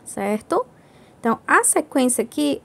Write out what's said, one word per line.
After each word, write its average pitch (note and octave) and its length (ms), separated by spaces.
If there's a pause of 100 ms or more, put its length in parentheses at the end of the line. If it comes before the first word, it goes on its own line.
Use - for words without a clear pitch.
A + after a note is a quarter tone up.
certo? G#3+ 600 (540)
Então, A3+ 260
a F#4 200
sequência B3+ 580
aqui C#4+ 420